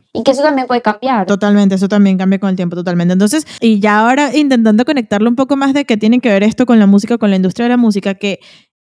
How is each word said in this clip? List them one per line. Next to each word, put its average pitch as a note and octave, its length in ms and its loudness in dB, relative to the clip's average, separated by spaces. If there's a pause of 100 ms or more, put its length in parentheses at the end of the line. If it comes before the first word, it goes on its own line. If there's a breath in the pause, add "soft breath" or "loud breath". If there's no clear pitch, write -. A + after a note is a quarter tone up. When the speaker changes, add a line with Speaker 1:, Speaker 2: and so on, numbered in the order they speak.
(140)
Speaker 1:
Y A3+ 100 -8
que C#4 80 0
eso C4 100 -2
también C#4 240 0
puede B3 160 -2
cambiar. G#3+ 440 -2
Speaker 2:
Totalmente, G3+ 480 0
eso F#3+ 140 -2
también G3 300 2
cambia F#3+ 220 0
con G3 80 -4
el F#3 80 -4
tiempo, F3 180 -6
totalmente. F3 380 -2
Entonces, G#3 340 0 (140)
y A3 200 2
ya G#3+ 200 0
ahora C4 340 0
intentando B3 520 2
conectarlo A3 420 -2
un A#3+ 80 -2
poco C4+ 200 -2
más C#4 180 0
de C#4+ 100 -2
qué A3+ 140 -2
tiene A3+ 220 2
que A#3+ 100 0
ver G3 120 2
esto A3 240 0
con A#3 120 4
la G#3 80 6
música, G3+ 320 2
con G#3 120 0
la F#3+ 60 0
industria F#3 300 -2
de A#3+ 40 0
la B3 60 0
música, G3+ 380 0
que G3 260 -6 (420 soft breath)